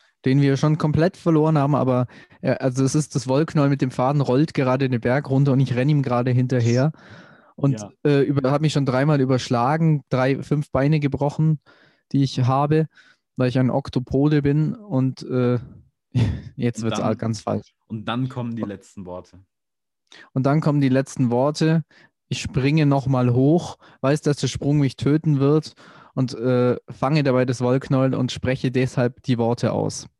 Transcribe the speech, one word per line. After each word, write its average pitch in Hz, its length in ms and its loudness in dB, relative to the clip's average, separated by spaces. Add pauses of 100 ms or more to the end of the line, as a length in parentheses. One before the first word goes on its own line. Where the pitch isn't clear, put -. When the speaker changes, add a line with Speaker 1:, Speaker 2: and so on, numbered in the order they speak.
(240)
Speaker 1:
den 131 160 2
wir 139 160 2
schon 151 220 0
komplett 156 380 0
verloren 156 420 2
haben, 143 160 2
aber, 127 320 2 (340)
äh, 131 160 0
also 131 280 -2
es 135 100 0
ist 151 200 -2
das 131 140 -4
Wollknäuel 143 420 0
mit 139 120 -2
dem 131 80 -2
Faden, 135 300 0
rollt 135 340 0
gerade 131 340 0
den 123 120 -2
Berg 135 300 -2
runter 139 220 2
und 127 80 2
ich 131 140 0
renn 127 140 0
ihm 147 140 2
gerade 123 280 0
hinterher 127 640 2 (640)
und, 139 240 0
Speaker 2:
Ja. 101 100 -12 (140)
Speaker 1:
äh, 143 180 4
über-, 135 280 0
hab 143 100 0
mich 156 120 0
schon 139 140 0
dreimal 135 340 2
überschlagen, 131 880 0
drei, 127 340 0
fünf 151 280 -4
Beine 143 300 2
gebrochen, 143 600 0 (520)
die 139 100 2
ich 139 180 -2
habe, 143 460 2 (500)
weil 127 120 0
ich 123 100 0
ein 127 120 2
Oktopode 139 720 0
bin 147 320 0
und, 131 480 -4
äh, 123 360 0 (560)
<laughs> - 420 -2
jetzt 120 220 -2
Speaker 2:
Und 110 60 -6
Speaker 1:
wird's 107 140 -2
Speaker 2:
dann 98 80 -4
Speaker 1:
all 110 100 0
ganz 113 260 -6
falsch. 104 320 -6 (120)
Speaker 2:
und 110 200 -10
dann 123 220 -4
kommen 120 280 -8
die 107 60 -6
letzten 101 440 -12
Worte. 92 340 -14 (920)
Speaker 1:
Und 131 120 -2
dann 143 180 2
kommen 147 180 2
die 139 80 2
letzten 131 420 0
Worte. 151 540 0 (460)
Ich - 100 -6
springe 147 460 0
nochmal 131 480 2
hoch, 147 420 2 (240)
weiß, 143 220 0
dass 147 160 0
der 135 100 -4
Sprung 143 300 -2
mich 139 180 0
töten 151 420 0
wird 147 360 2 (400)
und, 127 200 -2
äh, 123 420 0 (140)
fange 143 320 0
dabei 127 220 2
das 127 160 -4
Wollknäuel 131 540 0
und 127 180 -2
spreche 131 400 -4
deshalb 123 500 -2
die 127 160 0
Worte 117 340 0
aus. 104 360 -4 (120)